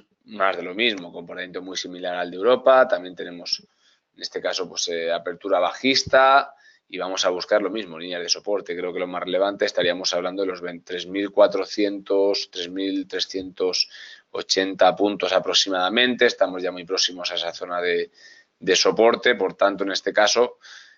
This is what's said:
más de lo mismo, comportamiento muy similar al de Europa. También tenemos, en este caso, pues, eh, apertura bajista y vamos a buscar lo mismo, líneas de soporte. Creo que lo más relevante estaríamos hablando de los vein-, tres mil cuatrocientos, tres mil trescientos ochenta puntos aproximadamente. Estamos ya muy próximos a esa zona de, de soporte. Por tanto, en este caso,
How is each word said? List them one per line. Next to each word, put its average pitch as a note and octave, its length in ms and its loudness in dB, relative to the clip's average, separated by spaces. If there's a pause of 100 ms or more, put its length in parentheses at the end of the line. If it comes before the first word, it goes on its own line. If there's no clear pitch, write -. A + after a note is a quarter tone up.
(260)
más F#2+ 300 -2
de F2 60 -8
lo F2+ 120 -8
mismo, G2 380 -2
comportamiento F2+ 480 -10
muy F#2 160 -10
similar F2+ 380 -8
al F2+ 160 -4
de F2+ 60 -10
Europa. B2+ 520 6
También F2+ 260 -4
tenemos, F2 480 -10 (520)
en - 80 -20
este - 180 -8
caso, F2+ 260 -4
pues, E2+ 220 -8
eh, E2 240 -4
apertura F2 460 -2
bajista C3+ 960 4 (340)
y G2 80 -12
vamos F#2 300 -2
a - 20 4
buscar F2+ 320 2
lo G2 80 -2
mismo, F#2 300 -6
líneas F2 240 -8
de E2+ 80 -4
soporte. F2 440 -4
Creo F2+ 180 -4
que F2+ 80 -6
lo F#2 60 -2
más F2+ 160 -6
relevante G2 440 0
estaríamos F2+ 480 -2
hablando F2+ 280 -4
de F#2+ 60 -2
los F2 140 -8
vein-, F2 200 -10
tres F2+ 240 -10
mil G2 240 -4
cuatrocientos, G2 1200 2
tres F2 200 -10
mil F#2+ 360 -4
trescientos F#2 840 -4 (420)
ochenta F#2+ 680 2
puntos F#2+ 360 0
aproximadamente. F#2+ 920 2
Estamos F#2 380 0
ya F2+ 100 -2
muy F2+ 120 -10
próximos F2+ 460 -4
a F2+ 40 -10
esa E2+ 180 -6
zona F2+ 300 -6
de, F2 280 -2 (480)
de F2+ 180 2
soporte. A2+ 580 4
Por F#2+ 200 -2
tanto, G2 300 0
en G2 80 -4
este F#2 220 -4
caso, A2 440 2 (400)